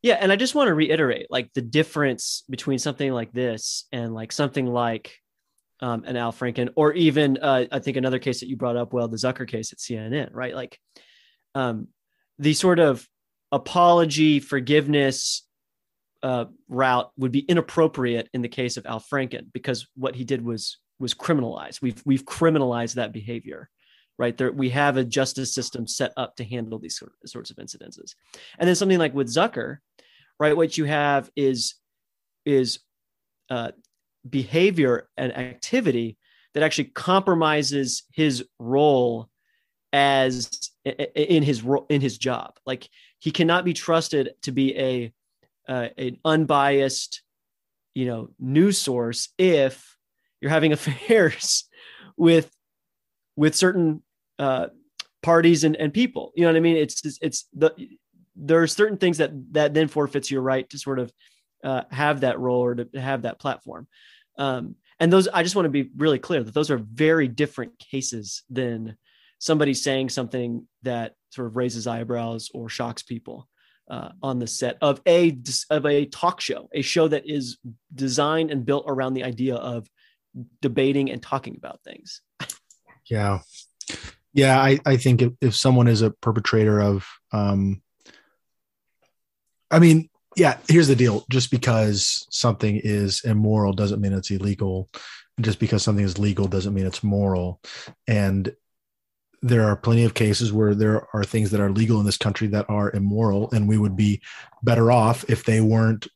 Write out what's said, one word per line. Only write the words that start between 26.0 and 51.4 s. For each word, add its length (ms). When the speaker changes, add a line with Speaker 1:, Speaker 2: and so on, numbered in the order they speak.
Speaker 1:
up 180
to 80
handle 340
these 200
sort, 160
sorts 260
of 60
incidences. 580
And 80
then 80
something 240
like 140
with 200
Zucker, 440
right? 180
What 200
you 80
have 520
is, 380
is, 340
uh, 220
behavior 840
and 200
activity 840
that 80
actually 280
compromises 1200
his 340
role 680
as 800
i-, 140
i-, 40
in 220
his 220
ro-, 260
in 120
his 160
job. 480
Like, 240
he 120
cannot 320
be 100
trusted 680
to 100
be 260
a, 360
uh, 180
an 280
unbiased, 960
you 100
know, 240
news 380
source 600
if 580
you're 100
having 220
<laughs> 40
affairs 920